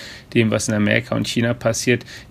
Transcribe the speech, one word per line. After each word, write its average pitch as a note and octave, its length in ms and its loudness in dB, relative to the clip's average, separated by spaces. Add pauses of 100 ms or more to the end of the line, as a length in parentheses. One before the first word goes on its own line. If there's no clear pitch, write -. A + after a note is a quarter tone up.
(340)
dem, A#2 160 4
was G#2+ 200 0
in A2 40 0
Amerika G#2+ 400 2
und A2+ 140 0
China A#2 260 0
passiert? A#2 520 0 (260)